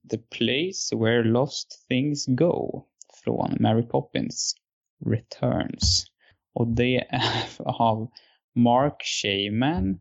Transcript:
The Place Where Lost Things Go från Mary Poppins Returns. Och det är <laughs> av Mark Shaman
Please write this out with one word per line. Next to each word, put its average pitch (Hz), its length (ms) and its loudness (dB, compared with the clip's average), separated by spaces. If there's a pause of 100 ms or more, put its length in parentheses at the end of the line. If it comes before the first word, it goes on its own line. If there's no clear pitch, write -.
(100)
The 110 80 -4
Place 123 800 -4
Where 113 280 2
Lost - 640 -2
Things 143 380 -2
Go - 580 0 (400)
från - 360 -2
Mary 113 220 4
Poppins - 720 -4 (520)
Returns. - 1000 -2 (480)
Och 117 220 0
det 123 200 2
är - 260 -2 (360)
<laughs> - 60 -
av 113 460 0 (440)
Mark 120 480 4
Shaman 101 1000 -2